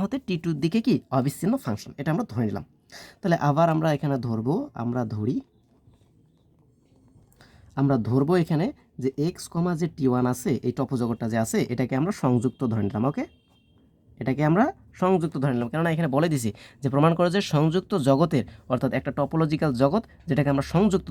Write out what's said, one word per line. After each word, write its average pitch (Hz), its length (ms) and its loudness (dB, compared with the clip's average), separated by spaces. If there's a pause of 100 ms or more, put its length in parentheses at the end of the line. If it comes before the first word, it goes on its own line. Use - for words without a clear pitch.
হতে 196 120 -4 (120)
টি 185 160 -2
টুর 170 200 -2
দিকে 170 240 2
কি? 160 80 4 (220)
অবিচ্ছিন্ন 139 360 0 (120)
ফাংশন, - 340 -6
এটা 143 140 -4
আমরা 233 180 -2
ধরে 113 180 -2
নিলাম। 98 160 -6 (540)
তাহলে 170 180 0 (120)
আবার 160 260 2
আমরা 160 220 0
এখানে 139 180 -2 (120)
ধরবো, 113 260 -2 (300)
আমরা 120 180 -4 (140)
ধরি, 113 220 -2 (2500)
আমরা 139 140 4 (140)
ধরবো 135 240 4 (100)
এখানে 160 220 0 (380)
যে 131 60 0 (180)
এক্স - 160 -8 (100)
কমা 175 180 0 (100)
যে 175 60 0 (100)
টি 139 140 -2
ওয়ান 127 220 2
আছে, - 180 -4 (160)
এই 123 120 -2
টপোজগৎটা 120 540 -2
যে 117 120 0
আছে, 220 120 -2 (160)
এটাকে 123 280 -2
আমরা 165 100 0 (120)
সংযুক্ত 123 380 0 (100)
ধরে 110 160 0
নিলাম। 107 240 -2
ওকে, 262 140 -6 (960)
এটাকে 131 280 -2
আমরা 190 160 4 (360)
সংযুক্ত 185 420 2
ধরে 139 120 0
নিলাম, 120 180 -2
কেননা 165 220 0
এখানে 160 200 0
বলে 156 180 2
দিছি 120 160 -2 (320)
যে 143 120 -2
প্রমাণ 147 240 4
করো 175 180 2
যে 202 60 4 (120)
সংযুক্ত 160 380 2 (160)
জগতের, 135 360 4 (300)
অর্থাৎ 127 260 0
একটা 139 200 -6
টপোলজিক্যাল 156 520 0 (100)
জগৎ 151 220 4 (260)
যেটাকে 143 240 2
আমরা 139 200 0
সংযুক্ত 190 380 2